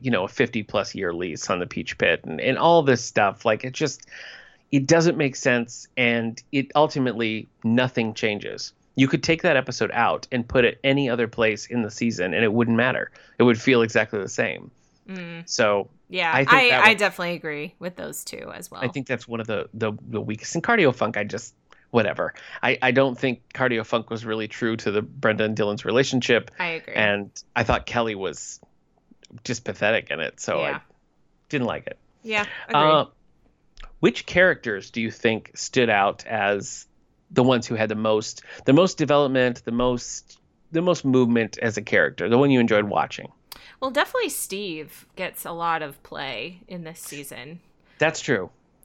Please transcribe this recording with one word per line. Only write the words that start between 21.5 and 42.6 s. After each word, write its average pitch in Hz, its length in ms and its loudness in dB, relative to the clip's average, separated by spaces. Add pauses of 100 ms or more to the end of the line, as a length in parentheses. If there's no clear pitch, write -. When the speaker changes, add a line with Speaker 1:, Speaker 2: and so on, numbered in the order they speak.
Speaker 1:
whatever. 92 420 0 (280)
I, 127 200 0
I 127 100 2
don't 131 280 4
think 127 220 -2 (120)
Cardio 120 320 0
Funk 113 240 -4
was 113 160 -8
really 110 220 -4
true 113 300 -2
to 110 140 -4
the 104 100 0
Brenda 110 420 0
and 107 140 -2
Dylan's 104 280 -2
relationship. 123 720 2
Speaker 2:
I 180 100 -4
agree. 165 260 -10
Speaker 1:
And 101 360 0 (260)
I 120 80 0
thought 113 220 0
Kelly 113 300 -2
was 92 460 -8 (840)
just - 220 -8
pathetic 104 460 0
in 73 100 -4
it, - 180 -8
so 82 220 -2
I 71 80 -2
Speaker 2:
Yeah. 71 100 -6 (720)
Speaker 1:
didn't 127 180 -2
like 78 200 -6
it. - 100 -14 (240)
Speaker 2:
Yeah, 214 240 -4 (240)
agree. 147 120 4
Speaker 1:
Uh, 151 240 4 (960)
which - 260 2
characters 135 640 0
do 117 100 -6
you 110 100 -4
think 110 440 -2
stood 123 340 0
out 101 360 2
as 101 640 -4 (440)
the 127 120 4
ones 123 240 4
who 120 80 -4
had 110 140 0
the 110 60 -2
most, 110 480 -2 (220)
the 131 80 6
most 180 240 6
development, 131 680 2
the 117 60 -4
most, 123 680 -4 (320)
the 160 100 0
most 180 220 2
movement 120 580 4
as 113 160 -2
a 104 40 -4
character, 87 480 0
the 117 80 6
one 139 140 6
you 127 80 6
enjoyed 107 260 4